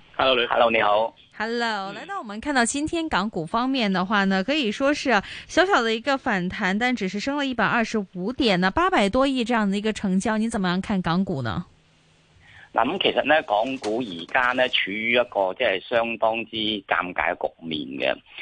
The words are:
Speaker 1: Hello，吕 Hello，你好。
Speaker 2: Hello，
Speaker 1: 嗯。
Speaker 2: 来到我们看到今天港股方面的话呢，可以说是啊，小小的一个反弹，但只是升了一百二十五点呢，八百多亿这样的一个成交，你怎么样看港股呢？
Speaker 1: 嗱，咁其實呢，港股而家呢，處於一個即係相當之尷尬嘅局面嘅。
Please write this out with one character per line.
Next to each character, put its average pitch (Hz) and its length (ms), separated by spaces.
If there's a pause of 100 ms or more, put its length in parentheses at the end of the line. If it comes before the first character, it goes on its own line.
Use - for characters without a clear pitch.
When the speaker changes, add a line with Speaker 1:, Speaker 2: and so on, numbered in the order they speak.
(160)
Speaker 1:
Hello， 135 200
吕 123 100
Hello， 120 240
你 113 140
好。 104 320 (240)
Speaker 2:
Hello， 220 520
Speaker 1:
嗯。 - 20
Speaker 2:
来 226 120
到 392 120
我 349 60
们 214 180
看 294 140
到 240 100
今 285 220
天 330 200
港 214 220
股 165 160
方 240 240
面 233 240
的 180 100
话 196 200
呢， 190 200
可 277 120
以 247 160
说 277 200
是 285 200
啊， 202 120 (240)
小 320 180
小 370 180
的 226 100
一 226 60
个 269 180
反 190 320
弹， 190 300
但 247 160
只 202 120
是 202 120
升 277 180
了 285 80
一 262 80
百 226 100
二 220 220
十 214 180 (120)
五 185 180
点 208 260
呢， 185 120
八 349 180
百 262 180
多 262 200
亿 262 160
这 226 100
样 214 160
的 190 80
一 208 40
个 214 120
成 190 260
交， 220 200
你 226 100
怎 226 100
么 185 80
样 180 140
看 196 180
港 175 240
股 156 200
呢？ 110 220 (1080)
Speaker 1:
嗱， 113 120
咁 180 180
其 135 120
實 117 100
呢， 151 180
港 117 340
股 110 220
而 85 260
家 127 280
呢， 127 140
處 - 220
於 110 240
一 123 40
個 101 360
即 107 100
係 95 160
相 117 380
當 113 280
之 - 100
尷 98 580
尬 80 220
嘅 - 120
局 - 140
面 80 200 (180)
嘅。 67 200 (220)